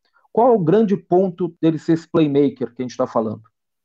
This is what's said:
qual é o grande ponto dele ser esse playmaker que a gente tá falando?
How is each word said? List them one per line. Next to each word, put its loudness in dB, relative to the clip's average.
qual 2
é 4
o -2
grande 2
ponto -2
dele 0
ser -2
esse -6
playmaker 0
que -10
a -6
gente -14
tá -2
falando? -6